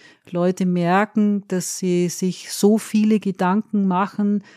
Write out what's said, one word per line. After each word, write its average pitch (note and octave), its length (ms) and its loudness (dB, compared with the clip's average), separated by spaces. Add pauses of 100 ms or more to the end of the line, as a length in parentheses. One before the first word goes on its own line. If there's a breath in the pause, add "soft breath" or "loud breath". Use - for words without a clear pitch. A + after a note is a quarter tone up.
(300 soft breath)
Leute F3+ 380 0
merken, G3 800 2
dass - 320 -6
sie F3 300 0
sich - 440 -6
so G#3 240 4
viele G#3+ 420 2
Gedanken G3 680 -2
machen, G3+ 560 -2 (140 loud breath)